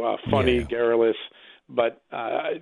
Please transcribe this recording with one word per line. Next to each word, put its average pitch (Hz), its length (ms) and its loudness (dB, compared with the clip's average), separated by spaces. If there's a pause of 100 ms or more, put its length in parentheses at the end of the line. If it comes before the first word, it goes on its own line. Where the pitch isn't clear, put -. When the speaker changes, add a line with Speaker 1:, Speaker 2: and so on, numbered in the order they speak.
Speaker 1:
uh, 107 140 -2 (140)
funny, 127 280 4
Speaker 2:
Yeah. 117 40 -2
Speaker 1:
garrulous, 117 540 2 (520)
but, 120 320 -2 (120)
uh, 139 500 -4